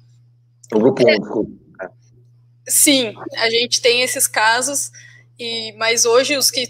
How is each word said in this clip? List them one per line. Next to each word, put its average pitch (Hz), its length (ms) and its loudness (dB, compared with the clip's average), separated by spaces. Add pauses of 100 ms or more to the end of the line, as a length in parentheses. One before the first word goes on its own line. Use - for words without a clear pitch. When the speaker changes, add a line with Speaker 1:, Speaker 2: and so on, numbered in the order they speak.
(720)
Speaker 1:
No 110 80 2
grupo 123 280 4
Speaker 2:
É. 214 60 6
Speaker 1:
um, 214 60 0
desculpa. - 320 -6 (300)
É. 92 60 -12 (800)
Speaker 2:
Sim, 262 460 2 (220)
a 226 120 -2
gente 233 320 -2
tem 240 220 2
esses 254 240 -2
casos, 254 640 -2 (480)
e, 226 380 -10
mas 226 280 0
hoje 254 320 2
os - 140 0
que 247 180 -4